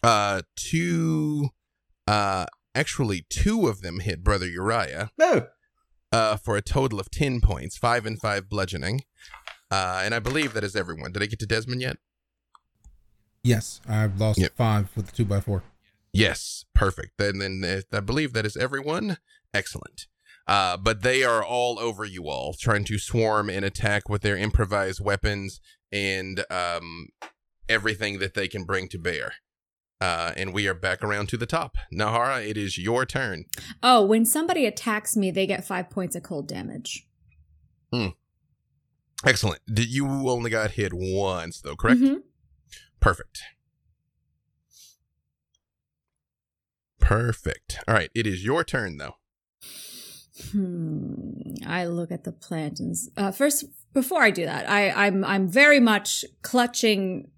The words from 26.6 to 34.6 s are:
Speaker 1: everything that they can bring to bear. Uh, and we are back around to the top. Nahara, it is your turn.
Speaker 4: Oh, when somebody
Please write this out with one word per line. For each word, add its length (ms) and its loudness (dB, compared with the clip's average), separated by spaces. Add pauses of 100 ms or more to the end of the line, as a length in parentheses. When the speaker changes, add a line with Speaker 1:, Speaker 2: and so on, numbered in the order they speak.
Speaker 1:
everything 520 0
that 160 -4
they 140 -2
can 160 -6
bring 240 -2
to 100 -10
bear. 360 -4 (680)
Uh, 340 -2
and 160 -6
we 140 0
are 80 0
back 280 -2
around 280 -2
to 80 -4
the 80 -4
top. 320 -4 (120)
Nahara, 560 0
it 120 -4
is 180 -4
your 300 0
turn. 400 -4 (360)
Speaker 4:
Oh, 220 8
when 220 4
somebody 400 2